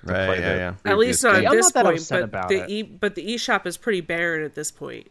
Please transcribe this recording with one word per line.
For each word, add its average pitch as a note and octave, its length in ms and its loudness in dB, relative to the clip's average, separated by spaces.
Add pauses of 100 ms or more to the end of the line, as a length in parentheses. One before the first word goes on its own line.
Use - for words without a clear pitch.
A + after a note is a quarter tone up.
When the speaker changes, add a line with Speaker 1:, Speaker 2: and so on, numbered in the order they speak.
Speaker 1:
to F2 60 -4
Speaker 2:
Right, F#2+ 140 0
Speaker 1:
play F#2 140 0
Speaker 2:
yeah, F#2 120 0
Speaker 1:
the F#2 60 0
Speaker 2:
yeah. F2+ 160 -6 (120)
Speaker 3:
At G3+ 120 2
least A#3+ 240 2
Speaker 1:
previous - 0 -
Speaker 3:
not A3+ 120 6
Speaker 1:
game. F#3+ 120 4
Speaker 3:
at B3 40 4
Speaker 4:
I'm A3 60 6
Speaker 3:
this - 100 4
Speaker 4:
not - 80 4
that B3 100 4
Speaker 3:
point, E3+ 140 4
Speaker 4:
upset F3+ 220 -2
Speaker 3:
but A#2 40 -2
Speaker 4:
about F#2+ 240 -6
Speaker 3:
the F#3 160 0
Speaker 4:
it. - 60 -12
Speaker 3:
E-, G#3+ 120 -4
but G3+ 320 -6
the E3 200 -8
eShop A#3 320 -2
is F3 100 -6
pretty G3 240 -2
barren E3 440 -2
at C#3+ 100 -10
this D3+ 180 -8
point. B2+ 380 -14